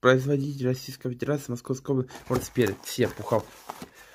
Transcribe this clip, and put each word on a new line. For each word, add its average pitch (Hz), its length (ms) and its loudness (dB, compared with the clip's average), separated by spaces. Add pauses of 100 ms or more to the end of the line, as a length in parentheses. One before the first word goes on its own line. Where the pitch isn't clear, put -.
Производитель 135 640 4
Российская 131 440 -4
Федерация, 135 420 -4
Московская 131 400 -4
область, 127 180 0 (180)
город 123 140 0
Спирит, 107 400 0
все, - 240 0
Пухов. 104 380 0 (720)